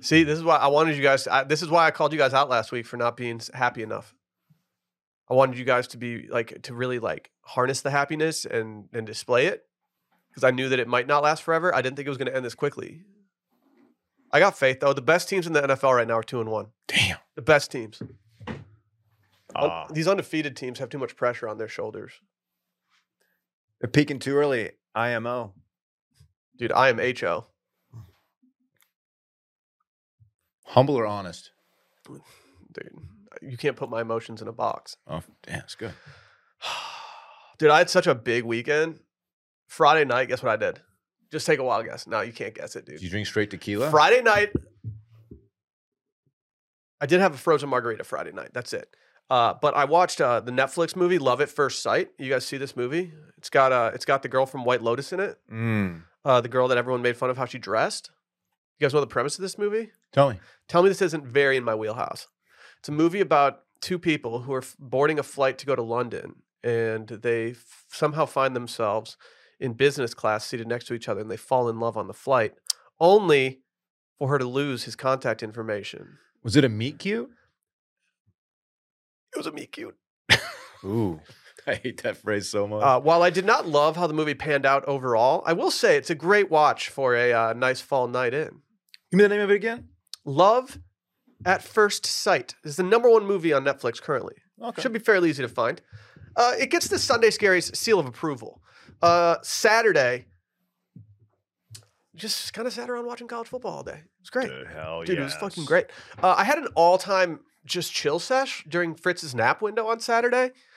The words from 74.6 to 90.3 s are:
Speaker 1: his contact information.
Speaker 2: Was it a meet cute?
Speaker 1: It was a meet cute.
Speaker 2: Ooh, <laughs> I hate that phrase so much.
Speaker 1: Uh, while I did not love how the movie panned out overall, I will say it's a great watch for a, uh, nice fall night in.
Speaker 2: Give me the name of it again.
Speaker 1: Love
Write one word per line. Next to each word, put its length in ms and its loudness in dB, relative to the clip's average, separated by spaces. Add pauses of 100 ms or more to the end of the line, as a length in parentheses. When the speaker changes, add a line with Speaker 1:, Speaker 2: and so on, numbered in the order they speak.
Speaker 1:
his 120 -14
contact 460 -2
information. 760 -10 (240)
Speaker 2:
Was 140 0
it 80 6
a 40 4
meet 300 -6
cute? 320 -6 (2000)
Speaker 1:
It 40 -8
was 80 -8
a 60 -10
meet 200 -14
cute. 240 -14 (880)
Speaker 2:
Ooh, 360 -2 (240)
<laughs> 220 -18
I 100 -2
hate 260 -10
that 140 -4
phrase 340 -4
so 160 -2
much. 160 -4
Speaker 1:
Uh, 180 6
while 220 4
I 80 6
did 160 -2
not 220 2
love 280 4
how 120 0
the 60 -4
movie 200 0
panned 320 0
out 200 4
overall, 600 2
I 60 2
will 180 0
say 260 4
it's 140 -2
a 60 0
great 340 2
watch 380 4
for 260 0
a, 180 4
uh, 200 2
nice 280 0
fall 280 -2
night 260 -2
in. 140 -6 (640)
Speaker 2:
Give 80 2
me 40 10
the 60 8
name 120 0
of 100 0
it 40 6
again. 340 -4 (360)
Speaker 1:
Love 540 4 (640)